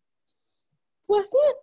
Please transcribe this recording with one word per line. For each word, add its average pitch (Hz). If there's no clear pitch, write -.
puasnya 415